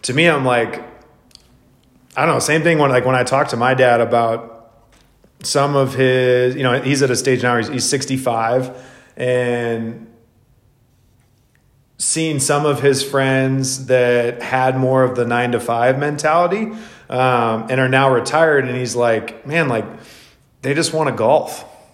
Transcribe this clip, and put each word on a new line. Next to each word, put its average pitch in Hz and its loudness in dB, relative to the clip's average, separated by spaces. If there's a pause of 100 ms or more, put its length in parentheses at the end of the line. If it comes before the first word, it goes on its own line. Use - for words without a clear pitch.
to 123 -6
me, 165 2
I'm 143 0
like, 120 0 (1300)
I 143 0
don't 160 2
know, 120 0
same 151 0
thing 160 2
when, 143 4
like, 123 2
when 127 2
I 123 2
talk 139 0
to 127 -6
my 127 2
dad 123 4
about 117 0 (920)
some 143 0
of 135 0
his, 127 2
you - -4
know, 127 2
he's 131 0
at 131 2
a 120 0
stage 127 0
now, 123 2
he's, 107 -2
he's 127 -4
sixty-five, 127 -2 (420)
and 120 -4 (1900)
seeing 160 -4
some 147 0
of 143 0
his 135 2
friends 135 -2
that 120 2
had 131 0
more 131 2
of 113 -2
the 120 0
nine-to-five 120 0
mentality, 170 0 (400)
um, 120 0
and 131 0
are 131 2
now 135 2
retired, 143 2
and 123 -6
he's 123 -6
like, 117 -2
"Man, 156 -2
like, 113 -2 (800)
they 135 -2
just 160 -2
wanna 151 -2
golf." 117 0 (300)